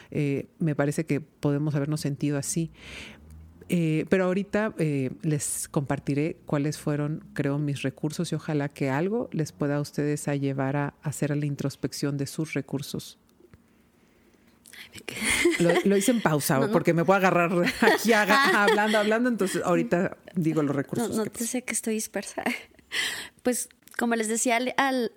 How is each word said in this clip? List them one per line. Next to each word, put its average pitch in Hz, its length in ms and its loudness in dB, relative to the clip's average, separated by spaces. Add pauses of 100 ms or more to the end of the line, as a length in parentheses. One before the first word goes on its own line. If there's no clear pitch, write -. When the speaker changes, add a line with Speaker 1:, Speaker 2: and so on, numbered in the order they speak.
(120)
Speaker 1:
eh, 139 360 -2 (120)
me 151 160 2
parece 147 300 0
que 139 160 0
podemos 147 540 -2
habernos 151 260 -2
sentido 143 360 -2
así. 160 340 -4 (1040)
Eh, 160 360 2
pero 185 160 4
ahorita, 202 540 -2
eh, 139 320 0 (100)
les - 480 -4
compartiré 143 640 -2 (100)
cuáles 147 320 -2
fueron, 147 460 -4 (100)
creo, 143 240 -2
mis 143 260 -2
recursos 151 500 -4
y - 20 0
ojalá 147 320 -2
que 143 220 -4
algo 190 420 -2
les 151 220 -4
pueda 143 240 -2
a 147 40 0
ustedes 147 460 -4
a 143 80 0
llevar 139 400 -2
a, 143 120 0
a - 220 -10
hacer 147 280 -2
la 147 80 -2
introspección 143 720 -4
de 135 100 -4
sus - 260 -6
recursos. - 640 -6 (1600)
Speaker 2:
Ay, - 160 -20
me - 80 -18
quedé - 600 0
Speaker 1:
Lo, 170 220 6
lo 196 100 4
hice 196 160 4
en 233 100 0
pausa, 151 340 2
Speaker 2:
<laughs> 135 40 4
No, 165 80 2
no. 208 60 0
Speaker 1:
porque 170 200 4
me 165 100 2
voy 185 100 6
a 196 40 6
agarrar 175 340 4 (300)
aquí 311 300 4
aga-, 208 520 4
Speaker 2:
<laughs> - 20 -
Speaker 1:
hablando, 214 320 4
hablando, 220 320 2
entonces 190 340 0
ahorita 175 540 2 (180)
digo 156 280 2
los 139 120 0
recursos - 360 -2
Speaker 2:
No, - 60 -4
no 220 60 0
Speaker 1:
que 196 60 -4
Speaker 2:
te - 100 -10
Speaker 1:
pasé. 226 80 -4
Speaker 2:
sé 247 160 -4
que - 100 -6
estoy 220 200 -4
dispersa. - 500 -6
<laughs> 247 100 -2 (920)
Pues, - 260 -2 (280)
como 233 180 0
les 220 120 0
decía 226 300 0
al, 247 200 -2
al, 262 400 2